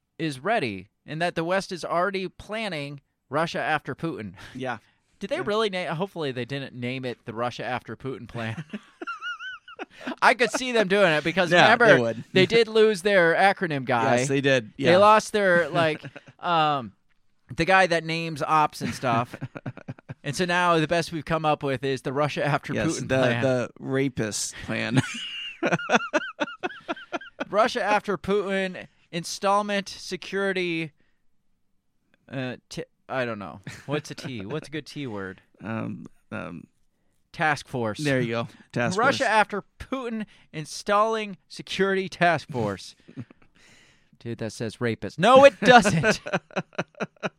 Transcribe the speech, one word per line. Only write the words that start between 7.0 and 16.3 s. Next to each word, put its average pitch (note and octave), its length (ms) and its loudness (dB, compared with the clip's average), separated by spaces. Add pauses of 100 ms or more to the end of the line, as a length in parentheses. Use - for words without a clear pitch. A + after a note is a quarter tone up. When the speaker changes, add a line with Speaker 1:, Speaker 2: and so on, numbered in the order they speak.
Speaker 1:
it B2 220 -6
the A#2 80 -10
Russia A#2+ 300 -6
after A#2+ 320 -6
Putin A#2+ 320 -10
plan. A2+ 400 -8
<laughs> - 60 -12 (1500)
I A3 120 6
could A#3 180 0
see B3+ 200 -4
them A3 160 2
doing F#3+ 240 4
it D3+ 120 0
because E3+ 260 0
Speaker 2:
Yeah, E3+ 140 8
Speaker 1:
remember, A#3 300 6
Speaker 2:
they C3 60 6
would. A#2 320 -2
Speaker 1:
they F#3 140 6
did A3+ 220 4
lose A3 340 4
their F#3 320 6
acronym E3 500 2
guy. A#2 340 2
Speaker 2:
Yes, C3 100 0
they C#3 120 0
did. C3 260 2 (120)
Speaker 1:
They C3+ 60 -2
Speaker 2:
Yeah. E3 140 8
Speaker 1:
lost G#3+ 340 6
their, F3+ 360 4
Speaker 2:
<laughs> - 20 -10
Speaker 1:
like, D#3+ 320 0 (380)